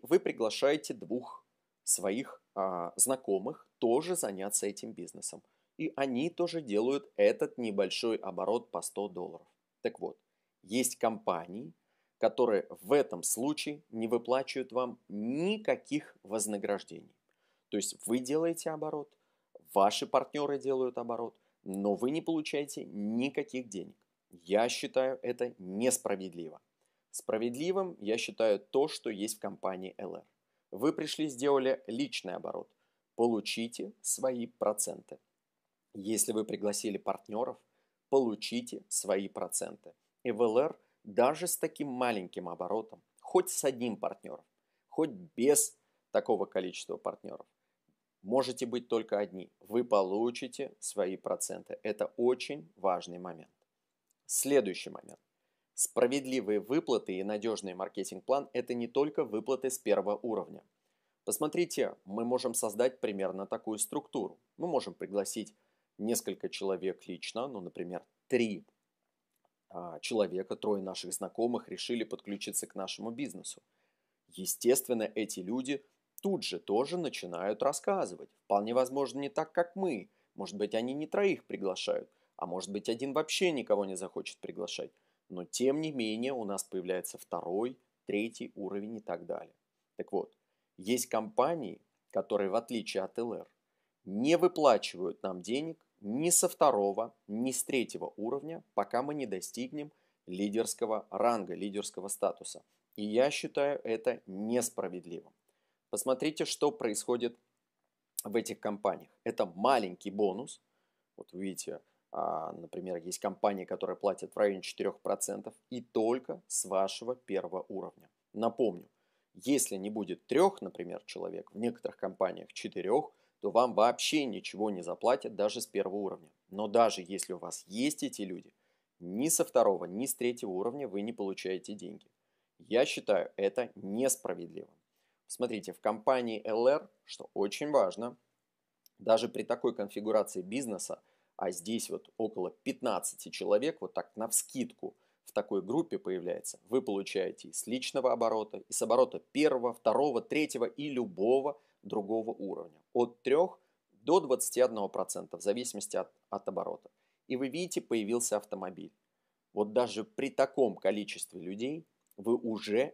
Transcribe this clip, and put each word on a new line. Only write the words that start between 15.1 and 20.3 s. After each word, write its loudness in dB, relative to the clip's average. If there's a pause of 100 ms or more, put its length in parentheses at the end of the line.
вознаграждений. -4 (520)
То 0
есть -4
вы 2
делаете 0
оборот, -4 (640)
ваши 4
партнеры 2